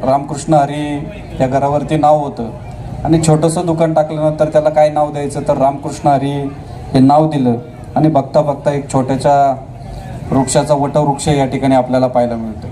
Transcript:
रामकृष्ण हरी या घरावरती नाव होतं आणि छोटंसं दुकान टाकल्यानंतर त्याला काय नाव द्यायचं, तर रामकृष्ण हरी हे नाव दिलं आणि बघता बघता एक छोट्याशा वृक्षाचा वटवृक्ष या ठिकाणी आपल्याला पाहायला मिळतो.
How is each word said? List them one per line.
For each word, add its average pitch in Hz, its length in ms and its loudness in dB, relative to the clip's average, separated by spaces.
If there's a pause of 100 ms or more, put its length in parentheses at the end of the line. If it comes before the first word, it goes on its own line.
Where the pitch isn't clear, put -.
रामकृष्ण 143 440 -2
हरी 147 540 0 (320)
या 131 80 0
घरावरती 139 500 0
नाव 151 200 4
होतं 120 320 -4 (540)
आणि 160 240 2
छोटंसं 160 380 2
दुकान 165 280 0
टाकल्यानंतर 151 520 0
त्याला 151 240 2
काय 151 200 4
नाव 147 220 0
द्यायचं, 143 360 -6
तर 143 100 2
रामकृष्ण 139 500 -2
हरी 139 420 0 (440)
हे 135 60 6
नाव 147 300 6
दिलं 127 240 0 (420)
आणि 151 120 2
बघता 151 340 2
बघता 143 320 -2
एक 139 200 -6
छोट्याशा 135 600 2 (760)
वृक्षाचा 135 420 2
वटवृक्ष 139 540 0
या 143 180 2
ठिकाणी 131 300 0
आपल्याला 127 320 2
पाहायला 120 280 0
मिळतो. 113 360 -8